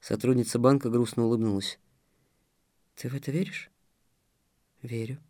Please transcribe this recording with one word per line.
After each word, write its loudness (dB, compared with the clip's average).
Сотрудница 0
банка 4
грустно 2
улыбнулась. 0
«Ты -8
в -6
это -8
веришь?» -4
«Верю. -8